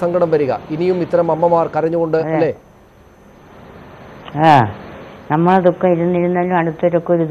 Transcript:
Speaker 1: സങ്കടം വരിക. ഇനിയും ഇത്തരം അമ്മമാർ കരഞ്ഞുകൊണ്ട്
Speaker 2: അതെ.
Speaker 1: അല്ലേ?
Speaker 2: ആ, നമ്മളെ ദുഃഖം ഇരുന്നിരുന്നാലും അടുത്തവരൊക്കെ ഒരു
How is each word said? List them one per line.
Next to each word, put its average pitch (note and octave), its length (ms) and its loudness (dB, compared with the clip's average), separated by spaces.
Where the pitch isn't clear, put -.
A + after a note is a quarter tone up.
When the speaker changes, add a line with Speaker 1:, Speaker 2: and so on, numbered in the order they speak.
Speaker 1:
സങ്കടം F3 320 0
വരിക. C#3 180 0
ഇനിയും F3+ 300 0
ഇത്തരം E3+ 280 0
അമ്മമാർ E3 420 2
കരഞ്ഞുകൊണ്ട് D#3+ 420 0
Speaker 2:
അതെ. D#3 180 -2
Speaker 1:
അല്ലേ? D#3 180 0
Speaker 2:
ആ, D3+ 40 8
നമ്മളെ F3 360 2
ദുഃഖം F3+ 280 2
ഇരുന്നിരുന്നാലും F3+ 680 -2
അടുത്തവരൊക്കെ E3 520 -2
ഒരു E3 180 2